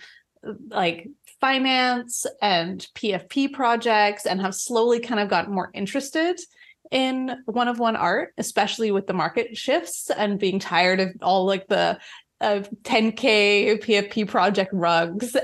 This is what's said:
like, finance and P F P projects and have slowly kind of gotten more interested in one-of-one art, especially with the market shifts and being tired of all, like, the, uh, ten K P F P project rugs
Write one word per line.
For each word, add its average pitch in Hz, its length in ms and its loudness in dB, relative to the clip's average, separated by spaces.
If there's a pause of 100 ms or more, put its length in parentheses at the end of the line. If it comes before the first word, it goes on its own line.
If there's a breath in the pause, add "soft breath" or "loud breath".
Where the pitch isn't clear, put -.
(680 loud breath)
like, 175 380 -2 (320)
finance 254 880 0 (120)
and 185 540 -2
P 208 200 -4
F 180 160 -6
P 277 180 0
projects 233 800 2
and 190 120 0
have 190 140 -2
slowly 233 460 2
kind 233 200 -2
of 202 80 0
gotten 190 260 0
more 185 200 -4
interested 320 640 -2 (520 soft breath)
in 262 440 -2 (100)
one-of-one 233 500 0
art, 208 420 0
especially 208 540 -2
with 196 160 0
the 185 60 -2
market 202 440 -2
shifts - 540 -2
and 202 280 0
being 190 200 0
tired 180 400 2
of 190 100 2 (140)
all, 185 220 2
like, 190 220 0
the, 175 300 2 (440 loud breath)
uh, 208 200 0 (220)
ten 220 280 2
K 208 680 4
P 208 180 0
F 202 160 0
P 214 120 -2
project 196 480 2
rugs 170 720 0